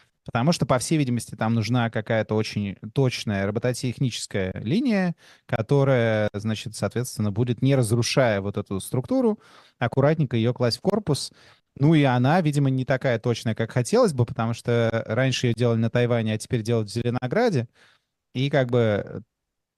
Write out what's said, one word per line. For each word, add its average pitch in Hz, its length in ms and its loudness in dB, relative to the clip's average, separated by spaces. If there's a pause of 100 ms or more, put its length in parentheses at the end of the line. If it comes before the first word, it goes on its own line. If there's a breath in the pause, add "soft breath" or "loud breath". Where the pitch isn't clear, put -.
(240 soft breath)
потому 131 280 0
что, 160 120 0
по 131 140 2
всей 160 180 -2
видимости, 123 380 -2
там 113 200 -2
нужна 117 360 0
какая-то 110 440 -2
очень 104 420 -2 (180)
точная 113 520 0
робототехническая 113 1080 -4 (100)
линия, 185 540 0 (280 soft breath)
которая, 117 880 2
значит, 104 440 -6
соответственно, 107 540 -4
будет, 117 300 -2
не 135 140 4
разрушая 117 680 2
вот 101 160 -6
эту 98 240 -4
структуру, 220 600 -2 (380 soft breath)
аккуратненько 135 600 0
ее 117 160 0
класть 120 240 -2
в - 20 -18
корпус. 185 500 -2 (460 soft breath)
Ну 147 180 4
и 147 100 6
она, 131 360 4
видимо, 143 300 2
не 131 160 -2
такая 131 320 0
точная, 117 360 -2
как - 180 -4
хотелось 196 420 2
бы, 131 100 2
потому 117 300 -2
что 113 540 0
раньше 127 400 0
ее 117 60 2
делали 117 260 0
на 117 100 0
Тайване, 117 420 0
а 107 60 -2
теперь 117 240 -4
делают 113 260 -2
в 98 60 -14
Зеленограде. 123 760 -2 (640 soft breath)
И 131 160 -2
как 131 200 2
бы 110 520 0 (560)